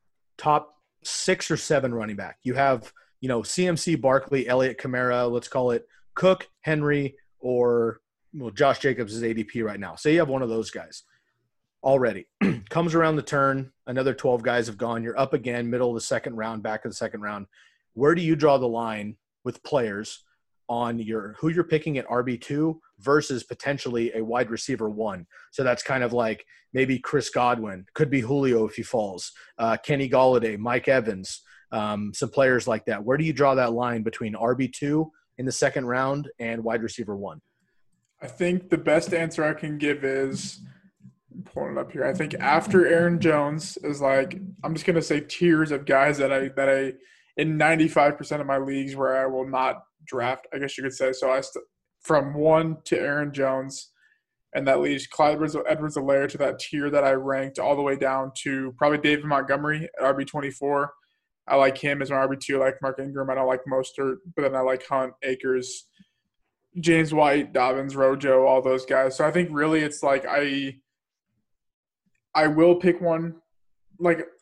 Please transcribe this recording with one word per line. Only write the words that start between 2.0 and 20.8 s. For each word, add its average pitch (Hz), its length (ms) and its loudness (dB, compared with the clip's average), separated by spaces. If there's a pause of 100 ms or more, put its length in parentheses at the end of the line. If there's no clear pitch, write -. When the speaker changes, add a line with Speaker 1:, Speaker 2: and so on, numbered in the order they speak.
Speaker 1:
back. 98 300 -12
You 123 100 -4
have, 131 380 0 (280)
you 131 80 -4
know, 117 140 0
C - 240 -2
M 175 100 2
C, 160 200 0
Barkley, 131 500 2
Elliott, 127 320 0
Kamara, 123 500 -2
let's 120 200 -4
call 127 240 0
it 117 120 -4 (300)
Cook, 185 340 2 (120)
Henry, 147 560 -2 (240)
or, 120 600 0 (320)
well, 127 200 -10
Josh 135 260 4
Jacobs 113 380 -2
is 117 80 -4
A 113 100 -2
D 110 80 -2
P 113 200 -8
right 104 180 -6
now. 85 160 -12
Say 151 160 0
you 170 80 4
have 156 80 0
one 131 140 -2
of 120 60 -2
those 113 220 -4
guys - 320 -14 (800)
already. 127 460 0 (120)
<clears throat> 135 300 -2
Comes 170 240 0
around 160 220 2
the 143 60 -2
turn, 135 500 -2 (160)
another 131 260 0
twelve 123 300 0
guys 120 240 0
have 104 100 -12
gone. 117 240 -4
You're 117 160 -6
up 135 160 0
again, 120 340 -4
middle 123 200 0
of 117 80 -2
the 110 40 -6
second 120 360 -6
round, 110 260 -6
back 110 220 -6
of 110 80 -10
the - 40 -16
second 110 240 -8
round. 104 260 -10 (480)
Where 139 200 4
do 180 80 0
you 160 140 2
draw 143 220 4
the 127 100 -2
line 110 480 -6 (260)
with - 220 -8
players 113 580 -4 (460)
on 120 320 -4